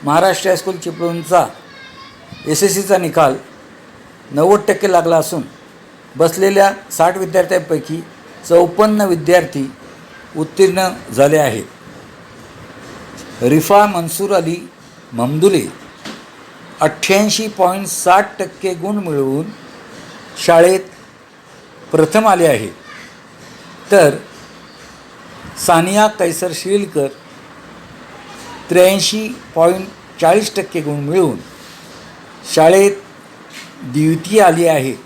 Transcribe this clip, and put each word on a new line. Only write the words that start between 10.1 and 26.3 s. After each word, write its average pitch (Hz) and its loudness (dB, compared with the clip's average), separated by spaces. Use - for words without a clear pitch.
उत्तीर्ण 185 0
झाले 143 4
आहेत. 123 -2
रिफा 160 4
मन्सूर 190 -4
अली 170 -2
ममदुले 143 0
अठ्ठ्याऐंशी 208 0
पॉइंट 196 -2
सात 185 2
टक्के 190 -8
गुण 190 -6
मिळवून 147 -4
शाळेत 175 4
प्रथम 160 2
आले 175 4
आहे, 110 0
तर 170 4
सानिया 185 2
कैसर 170 -2